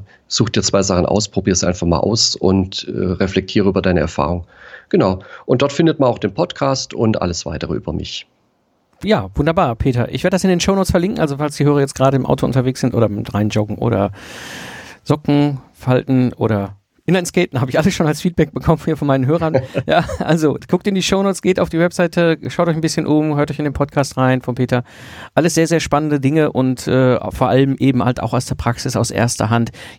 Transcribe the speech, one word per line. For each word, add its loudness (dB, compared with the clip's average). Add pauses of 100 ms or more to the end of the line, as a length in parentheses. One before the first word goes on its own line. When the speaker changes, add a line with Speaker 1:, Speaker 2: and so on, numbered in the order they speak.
(260)
Speaker 1:
such 0
dir -2
zwei 0
Sachen 2
aus, 0
probier 0
es 0
einfach -2
mal 2
aus 0
und, 0
äh, -8
reflektiere 0
über 0
deine 2
Erfahrung. -2 (460)
Genau. 2 (260)
Und 2
dort 0
findet 2
man 4
auch -4
den -4
Podcast -4
und 0
alles -4
weitere -6
über -6
mich. -10 (760)
Speaker 2:
Ja, 0
wunderbar, 0
Peter. 0
Ich -4
werde 2
das 0
in 4
den 2
Shownotes 0
verlinken, 0
also -2
falls -4
die 0
Hörer 4
jetzt -2
gerade 2
im 0
Auto 0
unterwegs 0
sind 0
oder 2
mit -6
reinjoggen -2
oder 0 (920)
Socken 0 (140)
falten 0
oder -2 (300)
Inlineskaten, 0
habe -2
ich 0
alles 2
schon 0
als 0
Feedback 0
bekommen 0
hier 0
von -2
meinen 2
Hörern. 0 (140)
Speaker 1:
<laughs> -4
Speaker 2:
Ja, 2 (140)
also 2 (100)
guckt 2
in 0
die 0
Shownotes, 0
geht 2
auf 0
die 0
Webseite, 2 (100)
schaut 0
euch 0
ein -2
bisschen -2
um, 2
hört 0
euch -6
in -2
den -2
Podcast -2
rein 2
von -4
Peter. 0 (500)
Alles 2
sehr, 4
sehr 2
spannende 0
Dinge 2
und, 0
äh, 4 (120)
vor 0
allem 4
eben 2
halt 0
auch -4
aus 0
der -6
Praxis, -4
aus 0
erster 0
Hand. 0 (280)